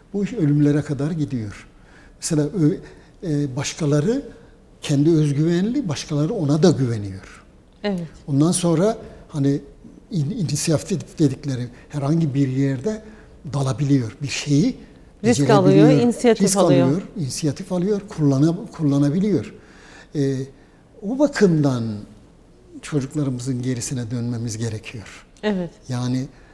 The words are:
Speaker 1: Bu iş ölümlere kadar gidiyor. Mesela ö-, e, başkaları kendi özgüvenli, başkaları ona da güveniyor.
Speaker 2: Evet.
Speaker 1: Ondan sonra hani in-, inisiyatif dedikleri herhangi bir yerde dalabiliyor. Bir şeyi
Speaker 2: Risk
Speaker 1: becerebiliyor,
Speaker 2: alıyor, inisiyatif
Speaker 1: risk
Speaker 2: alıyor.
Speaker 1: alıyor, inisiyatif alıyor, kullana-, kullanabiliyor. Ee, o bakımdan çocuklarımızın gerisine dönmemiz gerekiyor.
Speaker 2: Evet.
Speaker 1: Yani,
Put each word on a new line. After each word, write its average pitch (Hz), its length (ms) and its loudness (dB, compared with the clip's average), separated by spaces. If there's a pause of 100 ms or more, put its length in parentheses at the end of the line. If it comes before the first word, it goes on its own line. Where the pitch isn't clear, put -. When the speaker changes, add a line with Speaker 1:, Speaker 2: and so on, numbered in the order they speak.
(120)
Speaker 1:
Bu 202 120 -2
iş - 80 -4
ölümlere 147 500 2
kadar 147 280 -4
gidiyor. 123 560 -6 (540)
Mesela 151 220 0
ö-, 156 340 2 (540)
e, 143 260 -2
başkaları 151 680 -2 (600)
kendi 147 280 2
özgüvenli, 170 800 0
başkaları 151 460 -4
ona 156 280 0
da 180 80 6
güveniyor. 113 760 -4 (380)
Speaker 2:
Evet. 196 180 -4 (260)
Speaker 1:
Ondan 147 260 2
sonra 175 440 2 (320)
hani 139 320 0 (500)
in-, 151 200 -2
inisiyatif 151 880 -4
dedikleri 131 500 -2 (200)
herhangi 147 460 -2
bir 139 140 2
yerde 135 540 -2 (500)
dalabiliyor. 135 680 0
Bir 135 60 -6
şeyi 147 480 0 (480)
Speaker 2:
Risk 233 160 4
Speaker 1:
becerebiliyor, 202 480 6
Speaker 2:
alıyor, 233 140 6
inisiyatif 226 420 4
Speaker 1:
risk 190 120 2
Speaker 2:
alıyor. 151 300 4
Speaker 1:
alıyor, 156 160 0 (140)
inisiyatif 147 560 -4
alıyor, 196 360 0
kullana-, 160 640 2
kullanabiliyor. 147 840 0 (600)
Ee, 135 200 0 (720)
o 262 100 -4
bakımdan 156 680 2 (960)
çocuklarımızın 131 800 -4
gerisine 120 480 -6
dönmemiz 117 480 -6
gerekiyor. 110 680 -10 (160)
Speaker 2:
Evet. 185 280 -4 (180)
Speaker 1:
Yani, 127 380 -4 (260)